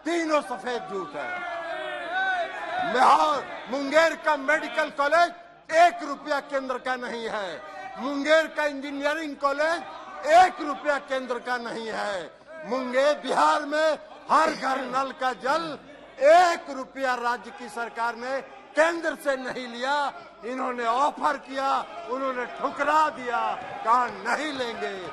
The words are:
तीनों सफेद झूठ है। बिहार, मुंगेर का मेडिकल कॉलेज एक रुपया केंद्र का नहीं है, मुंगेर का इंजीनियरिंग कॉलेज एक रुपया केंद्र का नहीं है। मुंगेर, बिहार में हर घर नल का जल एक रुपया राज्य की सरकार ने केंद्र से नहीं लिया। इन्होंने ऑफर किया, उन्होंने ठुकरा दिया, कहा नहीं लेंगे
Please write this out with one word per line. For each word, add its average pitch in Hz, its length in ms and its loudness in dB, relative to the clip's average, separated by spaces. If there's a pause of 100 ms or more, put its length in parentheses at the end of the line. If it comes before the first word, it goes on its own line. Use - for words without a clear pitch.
तीनों 311 380 0
सफेद 240 480 -6
झूठ 190 240 -6
है। 143 240 -6 (1500)
बिहार, 269 800 4
मुंगेर 285 460 4
का 302 200 2
मेडिकल 302 540 0
कॉलेज 330 420 4 (400)
एक 339 300 6
रुपया 285 380 -2
केंद्र 269 380 -4
का 254 180 -4
नहीं 233 320 -6
है, 185 340 -6 (360)
मुंगेर 285 480 4
का 302 180 -2
इंजीनियरिंग 285 720 -2
कॉलेज 294 460 0 (440)
एक 359 340 8
रुपया 294 380 -2
केंद्र 262 400 -4
का 247 180 -4
नहीं 226 320 -6
है। 196 500 -6 (260)
मुंगेर, 262 540 2
बिहार 302 440 2
में 302 360 0 (320)
हर 311 200 6
घर 262 300 -2
नल 262 320 -2
का 254 200 -2
जल 285 460 -2 (420)
एक 339 500 6
रुपया 262 440 -4
राज्य 240 360 -4
की 240 180 -14
सरकार 233 480 -4
ने 254 240 -4 (400)
केंद्र 330 340 2
से 269 220 -2
नहीं 254 320 -8
लिया। 269 440 -2 (320)
इन्होंने 247 400 -4
ऑफर 277 520 2
किया, 269 480 -2 (260)
उन्होंने 254 360 -4
ठुकरा 294 640 0
दिया, 233 460 -2 (300)
कहा 254 220 4
नहीं 240 460 -4
लेंगे 208 600 -6